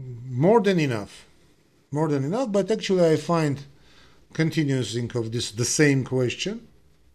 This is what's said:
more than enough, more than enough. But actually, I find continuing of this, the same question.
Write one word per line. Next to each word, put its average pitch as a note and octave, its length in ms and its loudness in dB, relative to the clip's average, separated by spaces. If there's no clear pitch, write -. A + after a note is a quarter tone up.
more E3+ 320 4
than F#3+ 180 2
enough, A#2 460 -4
more D3+ 180 -2
than C#3+ 160 0
enough. G#3+ 280 -2
But F#3+ 180 0
actually, F#3 420 2
I D#3 40 4
find D#3 500 -2
continuing C3 840 -2
of A2+ 160 -4
this, A#2 180 -4
the A#2 160 -4
same C#3 380 2
question. B2+ 640 -4